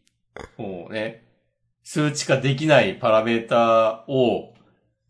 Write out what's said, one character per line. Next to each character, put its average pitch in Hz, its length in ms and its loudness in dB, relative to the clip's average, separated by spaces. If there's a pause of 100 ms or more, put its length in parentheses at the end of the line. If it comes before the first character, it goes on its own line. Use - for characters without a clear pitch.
(580)
こ 95 320 -12
う 101 40 -14
ね、 110 340 -10 (560)
数 151 280 -2
値 - 140 -8
化 131 120 0
で 135 180 -2
き 156 100 -6
な 143 160 6
い 95 140 0
パ 117 160 0
ラ 110 120 4
メ 117 120 0
ー 113 120 -4
タ 113 600 2
ー 143 40 -8
を、 120 440 0 (540)